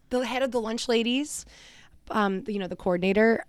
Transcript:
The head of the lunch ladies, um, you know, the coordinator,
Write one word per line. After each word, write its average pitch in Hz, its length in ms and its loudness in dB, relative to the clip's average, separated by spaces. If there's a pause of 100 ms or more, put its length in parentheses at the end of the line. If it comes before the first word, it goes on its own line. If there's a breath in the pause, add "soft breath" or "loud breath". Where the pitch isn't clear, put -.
(100)
The 247 160 -2
head 247 160 -2
of 269 80 0
the 240 100 -2
lunch 220 280 -6
ladies, 240 580 0 (640 loud breath)
um, 196 380 0
you 208 100 -4
know, 185 100 -4
the 185 80 -8
coordinator, 196 720 2